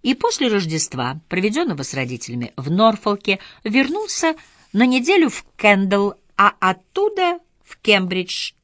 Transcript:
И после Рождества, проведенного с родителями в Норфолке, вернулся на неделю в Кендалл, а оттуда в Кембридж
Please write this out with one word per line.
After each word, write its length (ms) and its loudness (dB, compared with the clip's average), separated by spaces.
И 120 0
после 340 -2
Рождества, 800 -2
проведенного 540 -2
с 120 -10
родителями 640 -6
в 140 -8
Норфолке, 680 0
вернулся 680 0
на 140 4
неделю 420 2
в 160 -8
Кендалл, 580 2
а 240 4
оттуда 800 -2
в 140 -20
Кембридж 720 0